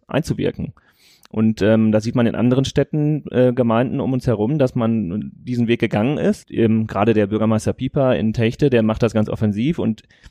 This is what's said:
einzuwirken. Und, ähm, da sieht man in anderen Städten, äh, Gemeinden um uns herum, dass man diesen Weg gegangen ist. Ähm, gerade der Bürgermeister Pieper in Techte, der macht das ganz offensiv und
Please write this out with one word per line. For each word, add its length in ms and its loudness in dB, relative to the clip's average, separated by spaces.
einzuwirken. 640 -4
Und, 300 0
ähm, 300 4
da 80 2
sieht 160 -4
man 120 2
in 80 -2
anderen 280 2
Städten, 640 -2
äh, 220 2
Gemeinden 480 0
um 140 -2
uns 120 -4
herum, 320 0
dass 180 0
man 580 -2
diesen 340 -2
Weg 140 0
gegangen 360 0
ist. 320 -2
Ähm, 380 2
gerade 260 2
der 140 2
Bürgermeister 460 0
Pieper 420 0
in 160 0
Techte, 380 0
der 140 4
macht 200 0
das 100 0
ganz 140 0
offensiv 520 -2
und 240 -4